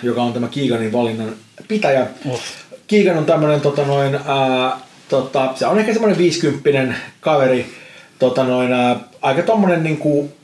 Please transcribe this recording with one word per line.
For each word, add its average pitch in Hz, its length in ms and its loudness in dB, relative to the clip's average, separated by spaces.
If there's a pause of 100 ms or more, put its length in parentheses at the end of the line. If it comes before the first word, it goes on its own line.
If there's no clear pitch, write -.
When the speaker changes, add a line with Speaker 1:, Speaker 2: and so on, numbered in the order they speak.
Speaker 1:
joka 120 200 -2
on 120 100 -2
tämä 120 160 -4
Keeganin 117 440 -2
valinnan 113 400 -2 (360)
pitäjä. 139 380 2 (240)
Speaker 2:
Oh. 120 100 -6 (460)
Speaker 1:
Keegan 185 320 4
on 147 80 0
tämmönen 151 340 2
tota 143 240 0
noin, 139 300 0
äh, 131 580 0 (360)
tota, 131 480 0
se 120 100 -2
on 180 120 2
ehkä 214 140 0
semmonen 214 260 2
viisikymppinen 143 760 0 (240)
kaveri, 131 520 0 (460)
tota 131 260 2
noin, 127 280 0
äh, 123 240 2 (260)
aika 139 200 0
tommonen 185 400 2
niinku 156 480 -2 (140)